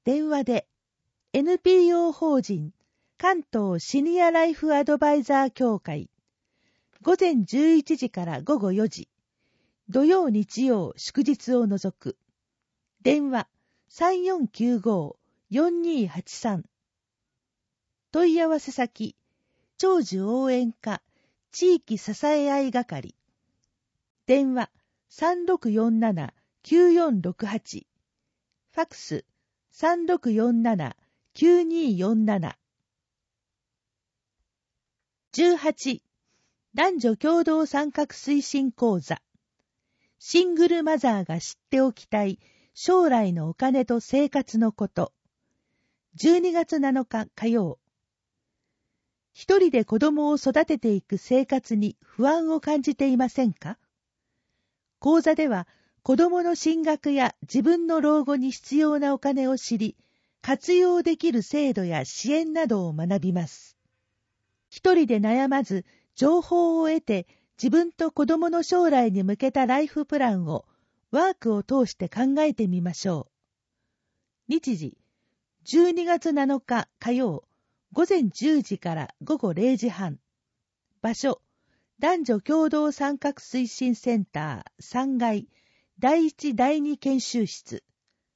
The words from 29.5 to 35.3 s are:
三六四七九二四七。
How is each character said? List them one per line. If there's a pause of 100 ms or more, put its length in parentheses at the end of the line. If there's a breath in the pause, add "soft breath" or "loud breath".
三
六
四
七 (360)
九
二
四
七。 (2750)